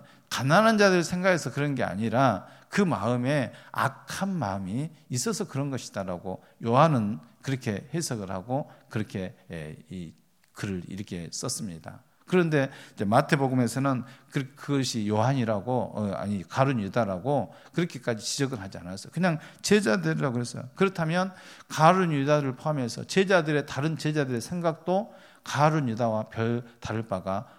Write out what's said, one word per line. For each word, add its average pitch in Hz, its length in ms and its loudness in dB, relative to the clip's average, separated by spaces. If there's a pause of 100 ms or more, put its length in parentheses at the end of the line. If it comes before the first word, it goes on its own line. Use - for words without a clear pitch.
(300)
가난한 208 480 4
자들을 185 260 6
생각해서 180 480 0
그런 143 220 -2
게 117 100 0
아니라 107 640 2 (220)
그 - 120 0
마음에 123 720 0 (180)
악한 - 600 -4
마음이 107 600 -4 (200)
있어서 185 360 -2
그런 139 240 -4
것이다라고 95 720 -8 (220)
요한은 117 560 4 (220)
그렇게 127 520 -4
해석을 113 360 -4
하고 120 400 -6 (180)
그렇게, 101 480 -6 (140)
예, 78 260 -12 (140)
이 85 240 -12 (400)
글을 95 340 -6
이렇게 92 440 -10
썼습니다. 98 720 -10 (240)
그런데 156 440 2 (240)
이제 107 100 -4
마태복음에서는 131 1000 2 (260)
그, 131 240 -6
그것이 127 540 -2
요한이라고, 113 880 0
어, 101 180 -2
아니, 98 340 -4
가룟 135 320 0
유다라고 101 720 -2 (200)
그렇게까지 127 520 -4
지적은 135 340 -4
하지 95 200 -12
않았어요. 90 340 -12
그냥 165 260 0 (240)
제자들이라고 160 720 2
그랬어요. 120 420 -6
그렇다면 185 560 0 (360)
가룟 170 440 6
유다를 139 420 2
포함해서 135 500 -4
제자들의, 160 640 4
다른 156 300 -2
제자들의 143 440 0
생각도 175 720 -2 (320)
가룟 151 440 4
유다와 110 400 -2
별 117 340 -2 (180)
다를 110 260 -6
바가 95 400 -4 (120)